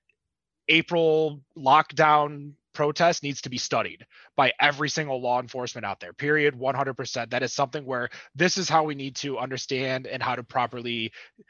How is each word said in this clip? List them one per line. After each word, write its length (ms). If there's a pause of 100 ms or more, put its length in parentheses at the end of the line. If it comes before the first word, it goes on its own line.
(680)
April 720 (160)
lockdown 960 (200)
protest 500
needs 200
to 80
be 80
studied 460 (320)
by 240
every 280
single 320
law 200
enforcement 440
out 140
there, 140
period, 420
one 200
hundred 200
percent. 360
That 120
is 100
something 320
where 260 (240)
this 220
is 120
how 160
we 100
need 220
to 220
understand 680
and 160
how 140
to 80
properly, 680 (380)